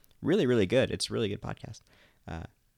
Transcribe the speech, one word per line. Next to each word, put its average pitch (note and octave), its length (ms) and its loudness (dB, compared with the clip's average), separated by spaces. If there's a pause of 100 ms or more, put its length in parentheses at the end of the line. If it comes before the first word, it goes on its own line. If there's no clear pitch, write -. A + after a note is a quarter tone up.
(220)
Really, D#3+ 220 2
really A#2+ 220 4
good. G#2+ 240 2
It's - 180 -4
a G#2+ 40 -8
really A2 160 -2
good G2 120 -6
podcast. - 420 -12 (440)
Uh, E2 180 -10 (340)